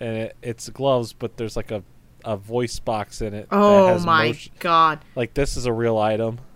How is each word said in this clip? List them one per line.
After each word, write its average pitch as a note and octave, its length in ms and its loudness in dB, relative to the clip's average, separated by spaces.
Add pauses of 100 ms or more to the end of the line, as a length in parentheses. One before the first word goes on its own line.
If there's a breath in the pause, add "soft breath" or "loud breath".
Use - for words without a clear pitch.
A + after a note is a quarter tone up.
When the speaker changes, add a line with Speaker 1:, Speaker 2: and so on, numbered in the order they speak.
Speaker 1:
And A2+ 160 -6
it, A2 260 -8
it's - 280 -10
gloves, B2+ 420 0
but - 240 -10
there's, A2+ 200 -8
like, A2 160 -8
a, G2+ 100 -6 (420)
a G#2+ 120 -4
voice A2+ 420 -4
box A2 420 -6
in G#2+ 140 -6
it G#2 160 -14
that G3+ 60 0
Speaker 2:
Oh G3+ 320 8
Speaker 1:
has F3 180 2
Speaker 2:
my D#3+ 220 4
Speaker 1:
motion. - 320 -8
Speaker 2:
God. E3 400 2 (160)
Speaker 1:
Like, A#2+ 180 -4
this C#3 220 -2
is B2 100 -4
a A#2+ 60 0
real A2+ 260 0
item. A2 400 0 (180)